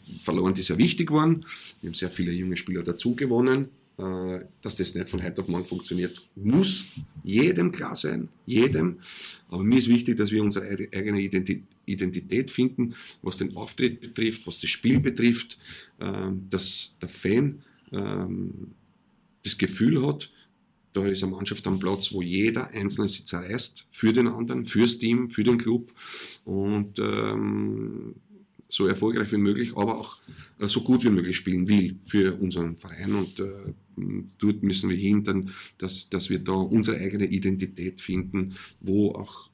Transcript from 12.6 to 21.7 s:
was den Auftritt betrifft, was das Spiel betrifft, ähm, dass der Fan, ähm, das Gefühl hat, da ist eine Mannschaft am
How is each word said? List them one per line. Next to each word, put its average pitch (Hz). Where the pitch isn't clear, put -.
was 92
den -
Auftritt 117
betrifft, -
was -
das -
Spiel 135
betrifft, 120
ähm, 95
dass -
der 87
Fan, 131
ähm, 95
das -
Gefühl 131
hat, 147
da 98
ist 95
eine 95
Mannschaft 98
am 95